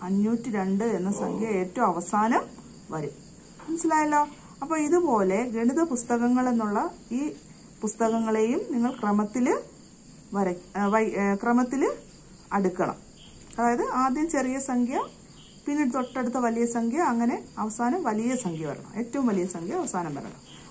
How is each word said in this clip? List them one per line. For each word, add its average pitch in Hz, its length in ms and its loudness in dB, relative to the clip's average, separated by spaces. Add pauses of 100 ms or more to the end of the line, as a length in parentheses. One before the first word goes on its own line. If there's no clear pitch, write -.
അഞ്ഞൂറ്റി 208 500 0
രണ്ട് 196 320 0
എന്ന 196 280 0
സംഖ്യ 185 340 -2
ഏറ്റവും 202 400 0
അവസാനം 214 560 2 (500)
വരും. 156 200 -6 (580)
മനസ്സിലായല്ലോ? 302 580 2 (340)
അപ്പൊ 311 160 -2
ഇതുപോലെ 254 720 4
ഗണിത 240 340 2
പുസ്തകങ്ങൾ 247 640 2
എന്നുള്ള 226 420 0 (200)
ഈ 285 220 -2 (480)
പുസ്തകങ്ങളെയും 220 800 2 (100)
നിങ്ങൾ 247 280 2
ക്രമത്തില് 214 540 2 (840)
വര-, 185 420 -2
ഏ, 202 40 0
വൈ-, 208 300 2
ഏ, 196 240 2
ക്രമത്തില് 240 540 2 (640)
അടുക്കണം. 180 420 0 (640)
അതായത് 240 220 2
ആദ്യം 302 480 0
ചെറിയ 262 300 0
സംഖ്യ, 262 480 0 (580)
പിന്നീട് 285 280 0
തൊട്ടടുത്ത 254 440 -2
വലിയ 233 280 2
സംഖ്യ, 233 320 0
അങ്ങനെ 247 460 2 (140)
അവസാനം 240 460 -2
വലിയ 233 320 0
സംഖ്യ 160 300 -4
വരണം. - 340 -8
ഏറ്റവും 254 280 0
വലിയ 185 180 2
സംഖ്യ 185 280 -6
അവസാനം 185 420 -4
വരണം. - 560 -14